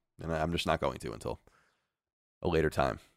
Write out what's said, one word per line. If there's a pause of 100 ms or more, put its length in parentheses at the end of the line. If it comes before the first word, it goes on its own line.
(200)
And
I,
I'm
just
not
going
to
until (1000)
a
later
time. (180)